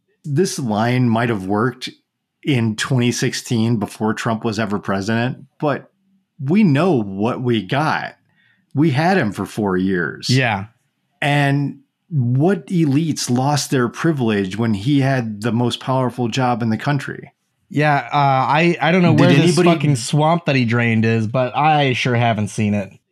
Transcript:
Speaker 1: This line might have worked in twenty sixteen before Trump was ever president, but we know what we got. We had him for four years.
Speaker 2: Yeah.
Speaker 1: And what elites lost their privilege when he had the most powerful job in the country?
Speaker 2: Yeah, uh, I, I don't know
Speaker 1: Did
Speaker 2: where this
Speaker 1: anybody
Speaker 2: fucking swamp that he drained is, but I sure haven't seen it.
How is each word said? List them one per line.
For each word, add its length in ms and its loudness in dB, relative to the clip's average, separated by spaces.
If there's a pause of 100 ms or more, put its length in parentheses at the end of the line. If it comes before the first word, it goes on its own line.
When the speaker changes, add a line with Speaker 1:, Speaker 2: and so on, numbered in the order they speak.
(240)
Speaker 1:
This 340 -2
line 500 0
might 220 0
have 160 -4
worked 440 -2 (520)
in 340 0
twenty 360 0
sixteen 680 -2
before 360 -4
Trump 300 -4
was 160 -4
ever 200 -2
president, 680 -4 (140)
but 320 -4 (520)
we 200 2
know 280 4 (120)
what 400 -4
we 200 0
got. 520 -4 (580)
We 180 2
had 260 2
him 140 0
for 140 -6
four 320 -2
years. 520 -2
Speaker 2:
Yeah. 380 0 (540)
Speaker 1:
And 600 0 (280)
what 580 0
elites 640 0
lost 420 0
their 180 2
privilege 680 -2
when 160 0
he 280 0
had 400 -2
the 100 -2
most 280 0
powerful 480 -2
job 340 -2
in 80 -2
the 80 0
country? 540 -6 (380)
Speaker 2:
Yeah, 280 2
uh, 160 -6
I, 680 2
I 120 0
don't 100 2
know 140 4
Speaker 1:
Did 60 4
Speaker 2:
where 80 6
this 100 6 (180)
Speaker 1:
anybody 180 6
Speaker 2:
fucking 200 2
swamp 500 0
that 100 0
he 100 2
drained 400 2
is, 220 2
but 280 -2
I 380 2
sure 220 0
haven't 340 2
seen 240 0
it. 180 -4 (200)